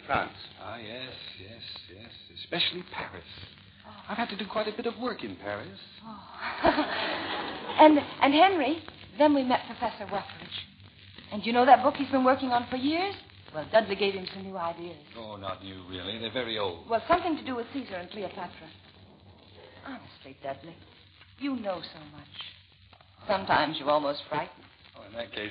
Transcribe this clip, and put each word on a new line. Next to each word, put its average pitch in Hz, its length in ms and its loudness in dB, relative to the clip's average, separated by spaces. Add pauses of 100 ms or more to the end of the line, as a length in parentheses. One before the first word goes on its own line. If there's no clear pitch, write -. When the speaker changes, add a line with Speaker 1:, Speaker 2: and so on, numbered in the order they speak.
Speaker 1:
France. 113 280 -2 (280)
Speaker 2:
Ah, 104 140 -10
yes, 120 320 -12 (320)
yes, 101 220 -16 (280)
yes. 98 200 -18 (280)
Especially 175 540 -4
Paris. - 320 -10 (640)
Speaker 3:
Oh. - 20 -18 (200)
Speaker 2:
I've 208 80 -4
had 233 100 -4
to 202 80 -8
do 208 100 -6
quite 214 220 -2
a 208 80 -6
bit - 80 -8
of 202 140 -4
work 226 260 -6
in 98 120 -8
Paris. 104 420 -8 (260)
Speaker 3:
Oh. - 880 0
<laughs> - 920 -4
And, 311 180 12 (220)
and 277 140 6
Henry, 339 480 6 (340)
then 294 180 8
we 277 80 4
met 254 240 2
Professor 220 380 -6
Wethridge. 190 540 -8 (760)
And 208 140 -4
you 233 80 2
know 247 100 8
that 254 180 12
book 285 140 4
he's 277 140 -4
been 262 140 4
working 262 260 4
on 240 180 2
for 254 80 -2
years? 330 380 0 (400)
Well, 151 180 -6
Dudley 202 240 4
gave 196 160 0
him 190 220 -8
some 196 80 -10
new 190 160 -10
ideas. 170 400 -6 (180)
Speaker 2:
Oh, 110 200 -10
not 95 280 -8
new, 95 240 -12
really. 92 300 -8
They're 113 120 -6
very 113 280 -4
old. 92 320 -4
Speaker 3:
Well, 226 180 0
something 349 300 2
to - 60 -12
do 262 120 -6
with 233 160 -6
Caesar 240 220 -8
and 180 160 -10
Cleopatra. 180 580 -10 (1160)
Honestly, 190 560 -16
Dudley, 143 340 -10 (600)
you 269 180 -2
know 196 240 -4
so 160 200 -16 (140)
much. 143 140 -20 (1000)
Sometimes 185 520 2
you 135 100 -2
almost 147 400 2
frighten. 156 360 -6 (340)
Speaker 2:
Oh, 110 80 -18
in 101 80 -18
that 113 180 -8
case, 107 180 -6